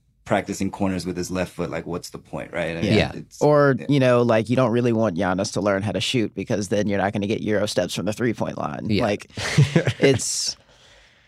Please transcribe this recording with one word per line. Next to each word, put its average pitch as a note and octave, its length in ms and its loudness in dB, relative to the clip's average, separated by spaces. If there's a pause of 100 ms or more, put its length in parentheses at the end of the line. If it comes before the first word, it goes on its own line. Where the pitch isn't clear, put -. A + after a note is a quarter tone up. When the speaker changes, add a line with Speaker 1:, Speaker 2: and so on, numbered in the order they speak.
(260)
Speaker 1:
practicing G2 440 -2
corners F#2 380 -2
with F2 100 -6
his F2 140 -6
left F2+ 220 -4
foot. D#2+ 180 -6
Like, D#2+ 160 -8
what's E2+ 240 -8
the - 80 -14
point, - 340 -12
right? E2 240 -4
I - 40 -8
mean, - 40 -8
Speaker 2:
Yeah. - 120 2
Speaker 3:
Yeah. C#2 180 2
Speaker 1:
it's - 260 -10
Speaker 3:
Or, C#3+ 380 4
Speaker 1:
yeah. D2 100 -10
Speaker 3:
you C#3+ 100 4
know, B2 220 6
like, A2+ 300 2
you B2+ 40 2
don't B2+ 160 4
really A#2+ 220 2
want A2 240 2
Giannis F#2 360 0
to F#2 80 -2
learn G2 200 2
how G2+ 100 -2
to F#2 100 -2
shoot - 340 -2
because G2 320 -2
then G#2 200 0
you're G2+ 120 0
not G2 140 2
gonna G2+ 120 -2
get G#2 160 -2
Euro G#2 260 0
steps - 280 -2
from E2+ 100 -4
the G#2 80 -2
three-point A2 460 -4
line. D2+ 300 -6
Speaker 2:
Yeah. G2+ 140 2
Speaker 3:
Like, - 300 -2
Speaker 2:
<laughs> - 640 2
Speaker 3:
it's, - 560 0 (720)